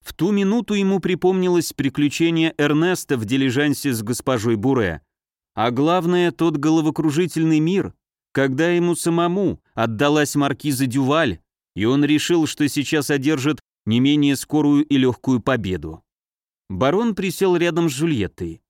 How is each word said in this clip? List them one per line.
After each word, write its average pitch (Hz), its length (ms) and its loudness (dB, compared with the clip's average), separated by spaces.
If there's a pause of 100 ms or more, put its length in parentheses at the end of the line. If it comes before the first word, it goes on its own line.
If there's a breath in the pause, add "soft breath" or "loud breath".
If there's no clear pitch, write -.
В - 140 -18
ту 185 180 0
минуту 202 420 0
ему 196 260 0
припомнилось 180 720 0
приключение 160 840 0
Эрнеста 151 580 0
в 113 80 -4
дилижансе 135 680 0
с 113 100 -4
госпожой 117 540 -2
Буре, 107 460 0 (520)
а 113 160 0
главное, 170 640 0
тот 165 240 0
головокружительный 160 1040 0
мир, 165 340 0 (380)
когда 135 380 0
ему 175 240 2
самому 170 680 -2 (140)
отдалась 139 600 0
маркиза 143 520 -2
Дюваль, 131 540 0 (340)
и 98 100 -4
он 139 200 4
решил, 151 420 2
что 147 220 -2
сейчас 143 420 -2
одержит 143 500 0 (260)
не 113 140 2
менее 143 360 4
скорую 147 480 2
и 143 120 0
легкую 127 440 0
победу. 92 600 -4 (680)
Барон 156 460 0
присел 185 420 0
рядом 170 320 0
с 143 40 -2
Жульеттой. 113 760 -4